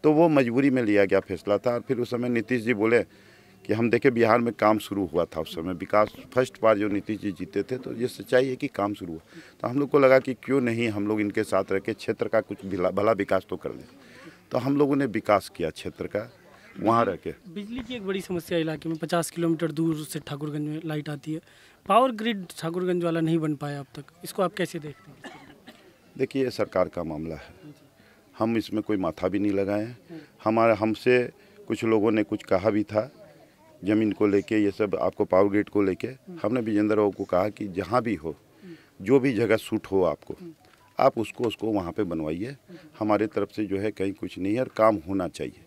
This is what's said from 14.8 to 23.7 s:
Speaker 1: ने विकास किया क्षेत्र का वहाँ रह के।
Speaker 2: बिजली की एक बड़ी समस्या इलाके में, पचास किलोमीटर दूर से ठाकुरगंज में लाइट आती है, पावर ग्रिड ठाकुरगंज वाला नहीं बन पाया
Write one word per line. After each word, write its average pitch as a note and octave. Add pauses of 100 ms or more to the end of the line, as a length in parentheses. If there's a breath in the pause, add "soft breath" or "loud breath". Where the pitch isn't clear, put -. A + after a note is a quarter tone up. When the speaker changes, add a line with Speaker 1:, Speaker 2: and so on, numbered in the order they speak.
Speaker 1:
ने C#3
विकास G#2
किया D#2+
क्षेत्र -
का A2 (500 loud breath)
वहाँ A#2
रह F#2
के। D#2+ (160)
Speaker 2:
बिजली G#3
की B3
एक G3+
बड़ी F#3+
समस्या F3
इलाके D#3+
में, D#3+
पचास E3
किलोमीटर E3
दूर D#3+
से D3+
ठाकुरगंज D3
में D#3
लाइट D3+
आती D3+
है, D#3+ (440 soft breath)
पावर A#3+
ग्रिड G#3+ (140)
ठाकुरगंज F3+
वाला E3
नहीं D#3+
बन D#3
पाया C#3+